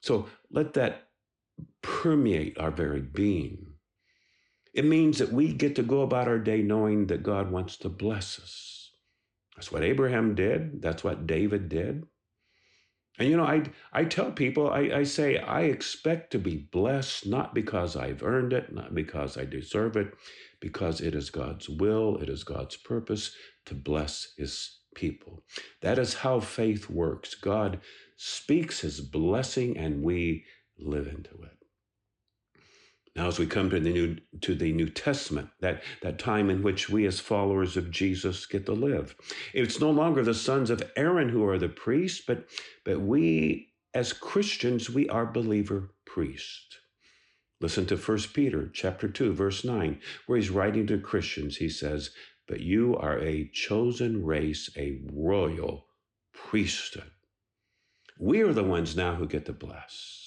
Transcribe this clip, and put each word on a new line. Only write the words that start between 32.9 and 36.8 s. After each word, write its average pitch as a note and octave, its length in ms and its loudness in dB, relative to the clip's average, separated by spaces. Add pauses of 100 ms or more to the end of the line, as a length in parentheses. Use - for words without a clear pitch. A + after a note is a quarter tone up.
Now, E2 140 -2
as E2+ 100 -2
we F2 80 2
come F#2 260 0
to F#2 80 2
the E2 120 2
New, E2+ 260 0 (220)
to F#2 160 0
the D#2+ 160 0
New D#2+ 160 2
Testament, - 600 -4 (100)
that, F2+ 240 -2 (180)
that E2+ 160 -4
time G#2+ 320 2
in F#2+ 140 2
which F#2+ 260 0